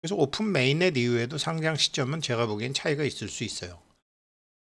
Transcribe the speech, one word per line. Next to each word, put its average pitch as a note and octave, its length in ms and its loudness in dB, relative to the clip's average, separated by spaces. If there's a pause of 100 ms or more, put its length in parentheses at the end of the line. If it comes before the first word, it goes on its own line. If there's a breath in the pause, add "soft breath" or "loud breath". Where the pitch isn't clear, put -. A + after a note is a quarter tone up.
그래서 E3+ 140 -2
오픈 G3 360 0
메인넷 D3 460 4
이후에도 A#2+ 400 2
상장 D#3+ 380 -2
시점은 C#3+ 460 0
제가 A#2+ 240 0
보기엔 A2 280 -2
차이가 D3+ 300 0
있을 A2 260 -4
수 - 140 -6
있어요. F2+ 360 -8 (840)